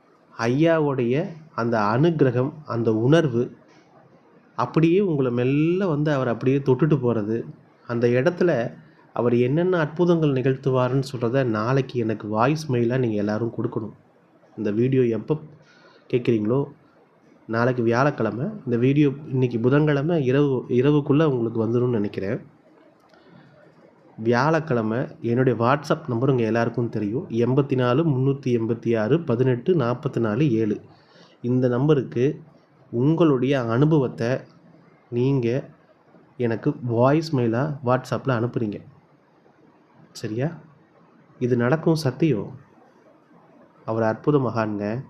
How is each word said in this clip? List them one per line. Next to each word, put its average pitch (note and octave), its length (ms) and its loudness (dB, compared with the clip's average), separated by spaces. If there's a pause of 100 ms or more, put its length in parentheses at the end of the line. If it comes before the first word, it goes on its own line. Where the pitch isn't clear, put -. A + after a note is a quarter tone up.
(340)
ஐயாவுடைய C#3 880 0 (320)
அந்த A#2 200 -2 (120)
அனுக்கிரகம், C3+ 640 2 (160)
அந்த A2+ 320 -2
உணர்வு C3 460 2 (1120)
அப்படியே E3 460 2
உங்களை C#3 300 0
மெல்ல D3+ 540 0
வந்து D3+ 240 0
அவர் B2+ 220 0
அப்படியே C3 280 0
தொட்டுட்டு C#3 380 2
போறது, A2+ 400 -2 (500)
அந்த A#2+ 220 -2
இடத்துல F3 400 2 (640)
அவர் A#2+ 240 2
என்னென்ன E3+ 400 2
அற்புதங்கள் D#3 580 2
நிகழ்த்துவாருன்னு C3 760 0
சொல்றத B2 380 0
நாளைக்கு B2 500 -2
எனக்கு A2 280 -4
வாய்ஸ் B2 420 0
மெயிலா A#2+ 300 0
நீங்க A2 180 0
எல்லாரும் A2 400 -2
கொடுக்கணும். A2+ 400 -6 (600)
இந்த G#2+ 160 -2
வீடியோ B2+ 380 2
எப்போ A2 220 -2 (760)
கேட்குறீங்களோ, A#2+ 480 0 (920)
நாளைக்கு A#2+ 360 0
வியாழக்கிழமை, A#2 600 0 (140)
இந்த A#2 180 -4
வீடியோ C#3 300 4 (200)
இன்னைக்கு B2+ 320 0
புதன்கிழமை D3 640 2
இரவு, C3 340 2 (140)
இரவுக்குள்ள C#3+ 540 4
உங்களுக்கு A#2 360 0
வந்துரும்னு A#2+ 380 0
நினைக்கிறேன். G2+ 400 -4 (1800)
வியாழக்கிழமை A#2+ 800 0 (220)
என்னுடைய A#2+ 360 0
WhatsApp D3 500 0
நம்பர் C3 260 0
உங்க A#2+ 100 2
எல்லாருக்கும் A#2 500 0
தெரியும், A2+ 320 -4 (120)
எண்பத்தி C3 400 2
நாலு B2+ 280 2
முந்நூற்றி C3+ 480 0
எண்பத்தி A2+ 440 -2
ஆறு A2 240 2
பதினெட்டு B2 540 0
நாற்பத்தி B2 460 -2
நாலு A2+ 320 0
ஏழு. G#2+ 240 0 (640)
இந்த B2+ 240 0
நம்பருக்கு B2 580 0 (640)
உங்களுடைய C3+ 800 2
அனுபவத்தை B2 600 2 (800)
நீங்க B2 360 0 (920)
எனக்கு A#2 320 -2 (180)
வாய்ஸ் C3+ 440 2
மெயிலா A#2+ 300 0 (200)
WhatsApp-ல B2 540 -2
அனுப்புறீங்க. A2 420 -4 (1300)
சரியா? A#2 360 -6 (920)
இது B2 180 2
நடக்கும் D#3 460 2
சத்தியம். B2+ 500 0 (1300)
அவர் A2+ 200 0
அற்புத C#3+ 320 0
மகான்ங்க. G#2+ 460 -2 (240)